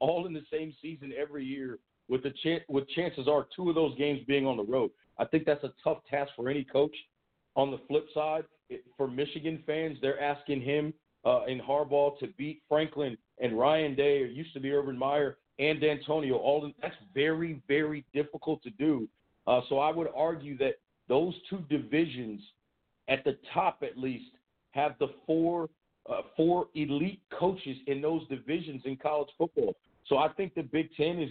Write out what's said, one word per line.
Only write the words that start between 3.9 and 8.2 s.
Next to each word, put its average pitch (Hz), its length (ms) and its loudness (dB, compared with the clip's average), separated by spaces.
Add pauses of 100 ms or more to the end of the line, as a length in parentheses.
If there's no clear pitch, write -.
games 143 300 0
being 139 180 2
on 127 120 0
the 104 80 -2
road." 120 260 0 (260)
I 120 80 -2
think 156 200 0
that's 147 180 2
a 135 80 -6 (100)
tough 160 180 0 (100)
task 139 260 -4
for 120 140 -4
any 139 160 -2
coach. 143 300 6 (600)
On 139 160 4
the 123 160 -8
flip 151 260 0
side, 156 300 0 (260)